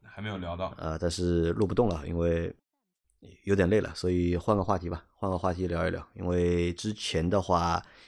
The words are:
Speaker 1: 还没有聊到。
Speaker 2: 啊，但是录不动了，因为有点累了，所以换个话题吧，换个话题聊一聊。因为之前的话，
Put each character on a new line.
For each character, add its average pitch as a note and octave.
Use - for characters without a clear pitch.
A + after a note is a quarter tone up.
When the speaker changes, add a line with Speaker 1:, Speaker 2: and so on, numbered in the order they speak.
Speaker 1:
还 -
没 G#2+
有 G2
聊 F2
到。 F#2
Speaker 2:
啊， D#2+
但 F2
是 E2+
录 G2
不 F#2
动 A#2+
了， D#2+
因 F2
为 E2+
有 G2
点 F#2
累 G#2
了， -
所 F2+
以 F2
换 G2+
个 F#2+
话 G2
题 E2+
吧， E2+
换 G2
个 F#2
话 F#2
题 F2+
聊 E2+
一 F2
聊。 E2+
因 F#2
为 F2
之 G#2+
前 E2+
的 G2
话， E2+